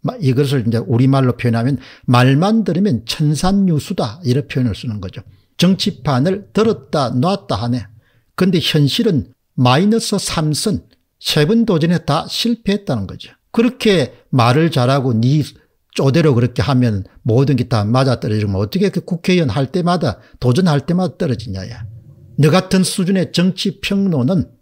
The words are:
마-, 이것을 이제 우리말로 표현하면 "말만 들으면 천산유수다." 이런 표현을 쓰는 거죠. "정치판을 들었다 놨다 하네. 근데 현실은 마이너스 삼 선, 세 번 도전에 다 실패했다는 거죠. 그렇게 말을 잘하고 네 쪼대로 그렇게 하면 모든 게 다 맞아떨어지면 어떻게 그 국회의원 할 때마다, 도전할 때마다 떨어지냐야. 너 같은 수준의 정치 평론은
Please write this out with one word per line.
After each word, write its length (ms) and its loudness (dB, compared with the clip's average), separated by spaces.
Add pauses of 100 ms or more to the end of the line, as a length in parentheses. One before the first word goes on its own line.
마-, 180 -6
이것을 480 0
이제 100 0
우리말로 580 2
표현하면 420 -2 (280)
"말만 560 4
들으면 440 0
천산유수다." 1160 -2
이런 220 0
표현을 300 -2
쓰는 240 -8
거죠. 220 -12 (340)
"정치판을 960 0
들었다 580 0
놨다 460 -2
하네. 300 -4 (500)
근데 240 2
현실은 720 0 (220)
마이너스 680 2
삼 320 -2
선, 340 -4 (320)
세 280 0
번 180 2
도전에 400 0
다 240 -2
실패했다는 800 -4
거죠. 240 -16 (180)
그렇게 640 0 (160)
말을 400 4
잘하고 440 0
네 280 2 (500)
쪼대로 420 2
그렇게 260 0
하면 440 0 (180)
모든 340 2
게 140 -2
다 160 0
맞아떨어지면 680 0
어떻게 340 0
그 100 -4
국회의원 480 -2
할 240 -2
때마다, 460 -2 (220)
도전할 440 2
때마다 320 -2
떨어지냐야. 680 -6 (520)
너 120 4
같은 340 2
수준의 480 -2
정치 480 -2
평론은 720 0 (120)